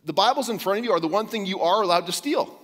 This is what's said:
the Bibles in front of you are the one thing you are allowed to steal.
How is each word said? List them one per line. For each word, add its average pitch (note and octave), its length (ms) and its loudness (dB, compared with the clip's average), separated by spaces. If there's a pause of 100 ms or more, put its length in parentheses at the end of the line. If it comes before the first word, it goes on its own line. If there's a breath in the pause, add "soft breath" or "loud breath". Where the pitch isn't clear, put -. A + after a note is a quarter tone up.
the D#3 80 -8
Bibles A#3+ 380 2
in G#3 80 -4
front G3 200 0
of A#3 60 -6
you A#3 80 2
are E3+ 80 2
the E3 80 -2
one G#3 180 0
thing G#3+ 200 -6
you F#3+ 140 -4
are F#3 220 4
allowed F3 240 2
to F3+ 60 -6
steal. - 520 -2